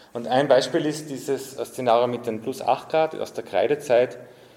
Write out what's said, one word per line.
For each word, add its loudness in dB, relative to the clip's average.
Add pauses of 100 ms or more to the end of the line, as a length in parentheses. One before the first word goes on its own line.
(140)
Und -6
ein 4
Beispiel 4
ist -4
dieses -6
Szenario 2
mit -4
den -4
plus -6
acht 0
Grad 0
aus -8
der -8
Kreidezeit. 0 (400)